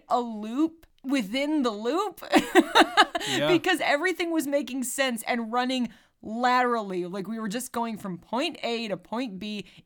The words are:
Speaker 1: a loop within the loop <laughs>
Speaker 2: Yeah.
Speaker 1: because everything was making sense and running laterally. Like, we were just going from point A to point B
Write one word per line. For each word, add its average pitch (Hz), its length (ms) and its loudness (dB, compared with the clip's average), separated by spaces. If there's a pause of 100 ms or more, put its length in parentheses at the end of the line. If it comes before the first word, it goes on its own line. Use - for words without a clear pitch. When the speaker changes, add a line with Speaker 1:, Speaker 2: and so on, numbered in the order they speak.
Speaker 1:
a 247 100 2
loop 233 680 -4 (180)
within 269 580 0
the 240 80 2
loop 277 580 -2
<laughs> - 1080 4
Speaker 2:
Yeah. 294 120 2
Speaker 1:
because 349 320 4
everything 339 520 0
was 302 140 0
making 269 380 -2
sense 254 400 -2
and 233 280 -4
running 247 380 0 (300)
laterally. 233 840 0
Like, 185 220 -8
we 226 100 -6
were 220 100 -4
just 247 240 -6
going 233 260 -4
from 180 200 -8
point 285 440 -4
A 233 260 -2
to 185 80 -4
point 214 420 -6
B 208 260 -8 (220)